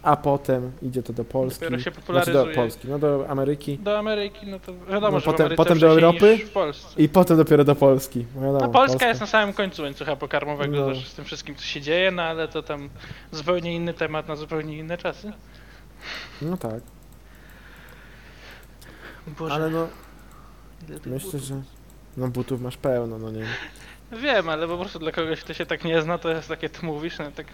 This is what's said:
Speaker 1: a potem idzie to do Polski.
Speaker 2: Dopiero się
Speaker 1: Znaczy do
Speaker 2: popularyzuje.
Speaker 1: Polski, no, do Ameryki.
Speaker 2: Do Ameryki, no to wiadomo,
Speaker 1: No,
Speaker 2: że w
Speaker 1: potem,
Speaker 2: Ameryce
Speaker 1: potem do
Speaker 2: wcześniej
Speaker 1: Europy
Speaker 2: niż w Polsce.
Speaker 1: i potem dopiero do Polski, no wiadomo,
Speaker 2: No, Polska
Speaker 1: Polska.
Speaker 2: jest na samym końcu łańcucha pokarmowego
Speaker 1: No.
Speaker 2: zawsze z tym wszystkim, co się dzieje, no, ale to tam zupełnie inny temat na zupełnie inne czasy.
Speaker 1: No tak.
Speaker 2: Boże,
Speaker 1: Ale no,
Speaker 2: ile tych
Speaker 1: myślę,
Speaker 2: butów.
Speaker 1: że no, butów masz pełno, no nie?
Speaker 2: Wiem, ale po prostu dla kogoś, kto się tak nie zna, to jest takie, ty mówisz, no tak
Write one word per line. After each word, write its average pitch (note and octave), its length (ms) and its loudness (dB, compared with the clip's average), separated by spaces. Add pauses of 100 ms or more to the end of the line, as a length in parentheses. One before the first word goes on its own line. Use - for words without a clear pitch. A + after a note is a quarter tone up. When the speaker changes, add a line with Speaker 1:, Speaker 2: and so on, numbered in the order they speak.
Speaker 1:
a D3 140 4
potem C3+ 560 -2 (100)
idzie B2+ 200 -4
to A#2+ 100 -10
do A#2 120 -6
Polski. C3 360 -4
Speaker 2:
Dopiero D#3+ 180 -4
się B2 40 -6
Speaker 1:
Znaczy E3+ 140 -8
do - 40 -18
Speaker 2:
popularyzuje. E3+ 540 2
Speaker 1:
Polski, A#2 340 -2
no, C#3+ 100 -4
do C#3+ 300 0
Ameryki. C#3+ 500 -2
Speaker 2:
Do G#3 200 -2
Ameryki, G#3 480 -6
no G3 140 -12
to F#3 120 -16 (180)
wiadomo, G#3 200 2
Speaker 1:
No, F#3 100 2
Speaker 2:
że - 20 -10
w - 20 -10
Speaker 1:
potem, D#3+ 220 2
Speaker 2:
Ameryce D#3+ 100 0
Speaker 1:
potem E3 220 6
do D#3+ 80 8
Speaker 2:
wcześniej D#3+ 180 10
Speaker 1:
Europy F3+ 320 8
Speaker 2:
niż G#3+ 120 -4
w - 40 -14
Polsce. D#3 500 0
Speaker 1:
i D3+ 60 6
potem F3+ 280 6
dopiero D3+ 280 8
do C#3+ 100 6
Polski, C3 600 4
no C3+ 60 -8
wiadomo, C#3 200 0
Speaker 2:
No, B2 120 2
Polska - 60 6 (140)
Speaker 1:
Polska. A3+ 160 2
Speaker 2:
jest A3+ 120 0
na G#3 60 -6
samym G#3 280 2
końcu F#3 280 -4
łańcucha C#3+ 340 -6
pokarmowego C#3+ 600 -2
Speaker 1:
No. C#3 180 0
Speaker 2:
zawsze C3 160 -10
z - 40 -20
tym D3 100 -14
wszystkim, D3 320 -14
co - 80 -16
się - 160 -8
dzieje, F3 300 2
no, F3 120 -4
ale D#3+ 260 -4
to D#3 140 -8
tam C#3+ 260 -8 (440)
zupełnie E3+ 420 -2
inny E3+ 200 -4
temat D#3 340 -6
na D3+ 80 -8
zupełnie D3+ 420 -8
inne D#3+ 200 -10
czasy. G3+ 340 -8 (1120)
Speaker 1:
No E3+ 140 -4
tak. A2+ 240 -8 (2500)
Speaker 2:
Boże, D#3+ 160 -6
Speaker 1:
Ale D#3+ 160 0
no, E3 180 -2 (1000)
Speaker 2:
ile D3+ 120 -16
tych B2+ 120 -12
Speaker 1:
myślę, C3+ 180 -8
Speaker 2:
butów. C3+ 160 -10
Speaker 1:
że C3+ 160 -10 (540)
no, B2+ 120 -4
butów B2 320 -4
masz B2 160 -8
pełno, A#2+ 420 -2
no A2+ 120 -10
nie? A2 140 -8 (680)
Speaker 2:
Wiem, A3+ 360 -2
ale D#3+ 200 -4
po F3 100 -6
prostu F3+ 200 -10
dla D#3+ 140 -6
kogoś, D#3+ 280 -4
kto - 140 -14
się E3+ 120 -6
tak E3 180 -6
nie E3 180 2
zna, E3 160 -4
to E3+ 100 -6
jest D#3+ 200 -4
takie, D#3 200 -6
ty - 180 -10
mówisz, D#3 320 -8
no D#3 60 -8 (120)
tak D3 180 -14